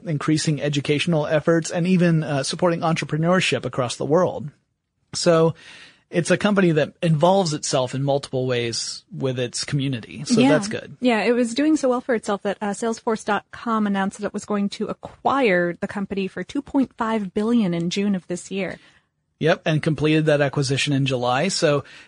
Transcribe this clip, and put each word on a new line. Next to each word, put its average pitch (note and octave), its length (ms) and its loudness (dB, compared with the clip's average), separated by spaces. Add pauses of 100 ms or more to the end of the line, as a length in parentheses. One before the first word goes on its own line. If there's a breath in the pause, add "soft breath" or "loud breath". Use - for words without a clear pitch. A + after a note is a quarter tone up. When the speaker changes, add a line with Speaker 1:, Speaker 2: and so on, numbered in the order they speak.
Speaker 1:
increasing D#3 560 0
educational D3 640 0
efforts, D#3+ 440 0
and F3 160 -2
even, E3+ 360 4
uh, C#3+ 200 -2
supporting E3+ 380 -2
entrepreneurship D#3+ 840 0
across B2 320 -4
the - 100 -6
world. D3 440 0 (640)
So E3 400 4 (560 loud breath)
it's E3 200 -2
a F3 60 6
company F#3+ 360 4
that D3 200 0 (100)
involves E3+ 520 4
itself C3 400 -2
in C3+ 80 -2
multiple C#3 440 -2
ways A#2+ 640 -4
with C3+ 280 -4
its B2 260 -6
community. C3+ 640 -4
So A#3+ 140 2
Speaker 2:
Yeah. C4 100 6
Speaker 1:
that's B3 180 2
good. - 320 -8
Speaker 2:
Yeah, A#3 220 2
it G#3+ 100 2
was A#3 220 0
doing D4+ 240 2
so C4 100 0
well B3 140 0
for B3+ 120 -2
itself G#3 280 -4
that, G3 180 -4
uh, G#3 100 -4
Salesforce A3+ 540 -4
dot G3+ 280 -2
com A3 340 -2
announced G3 320 -2
that G3+ 80 -6
it - 80 -6
was G#3 100 -8
going G3+ 260 -2
to - 180 -6
acquire G3 920 0
the G3+ 80 -4
company G3 400 -6
for - 160 -10
two - 160 -6
point - 380 0
five A3 340 -2
billion G#3+ 400 2
in E3+ 160 -2
June G3+ 260 0
of F3+ 120 -6
this - 240 -8
year. F#3+ 280 -6 (600 soft breath)
Speaker 1:
Yep, D#3+ 260 2
and D#3 180 2
completed D#3 440 2
that D3 160 4
acquisition C#3 500 0
in C#3 140 2
July. B2+ 420 0
So D3 360 2 (240 loud breath)